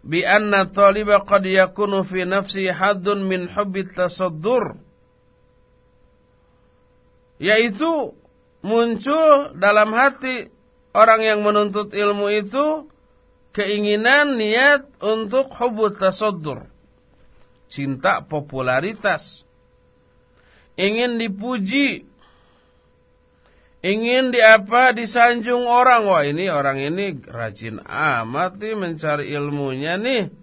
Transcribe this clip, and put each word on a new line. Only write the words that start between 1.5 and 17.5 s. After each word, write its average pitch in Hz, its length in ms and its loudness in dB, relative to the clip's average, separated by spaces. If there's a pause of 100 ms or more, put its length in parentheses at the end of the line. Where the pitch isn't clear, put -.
fi 185 240 -4
nafsi 196 400 -4
haddun 190 560 -2
min 185 240 -4
hubbi 190 400 -6
tasaddur, 180 960 -4 (2500)
yaitu 226 800 0 (480)
muncul 277 920 2
dalam 208 380 4
hati 254 560 -2 (420)
orang 220 340 6
yang 214 160 2
menuntut 208 480 0
ilmu 202 400 -2
itu 277 560 -2 (680)
keinginan, 208 800 0
niat 254 640 0
untuk 220 560 -2
hubbu 214 400 -2
tasaddur, 185 720 -4 (1040)